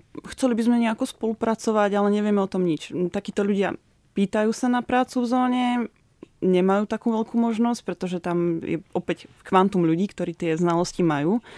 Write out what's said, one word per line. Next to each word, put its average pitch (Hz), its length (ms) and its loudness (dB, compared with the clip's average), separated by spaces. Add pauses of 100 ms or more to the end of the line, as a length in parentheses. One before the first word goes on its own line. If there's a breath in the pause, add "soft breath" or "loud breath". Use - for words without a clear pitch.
(300)
„chceli 247 240 0
by 226 80 0
sme 240 160 4
nejako 233 320 -2
spolupracovať, 220 800 0
ale 202 240 2
nevieme 208 240 0
o 196 80 0
tom 190 160 -2
nič“. 160 320 -2
Mm, 170 160 -2
takíto 202 320 -4
ľudia 202 320 0 (400)
pýtajú 214 400 0
sa 247 160 0
na 247 120 0
prácu 247 400 0
v 233 80 -4
zóne, 254 340 0 (720)
nemajú 190 480 2
takú 226 240 -4
veľkú 226 240 -2
možnosť, 233 480 0
pretože 180 400 -6
tam 175 400 -2
je - 160 -4 (160)
opäť - 320 -4 (160)
kvantum 190 400 2
ľudí, 170 240 2
ktorí 175 320 -8
tie 165 160 -2
znalosti 175 480 0
majú. 165 400 0 (160 loud breath)